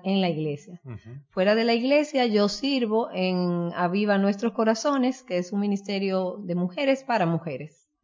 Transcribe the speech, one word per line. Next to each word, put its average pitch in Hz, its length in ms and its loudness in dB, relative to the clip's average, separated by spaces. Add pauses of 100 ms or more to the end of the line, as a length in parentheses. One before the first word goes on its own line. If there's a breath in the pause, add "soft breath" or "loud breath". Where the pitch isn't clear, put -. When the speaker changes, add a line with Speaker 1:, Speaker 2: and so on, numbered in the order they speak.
Speaker 1:
en 190 160 2
la 180 80 2
iglesia. 156 560 -6
Speaker 2:
Ujú. 110 240 -14 (200)
Speaker 1:
Fuera 196 260 2
de 226 100 2
la 233 80 2
iglesia 269 520 2
yo 208 220 4
sirvo 220 680 0
en 180 600 0
Aviva 196 420 2
Nuestros 202 360 2
Corazones, 247 720 0
que 180 160 -4
es 180 120 -4
un 202 80 -2
ministerio 196 840 -2
de 175 100 -4
mujeres 269 480 0
para 214 220 0
mujeres. 160 640 -6 (140)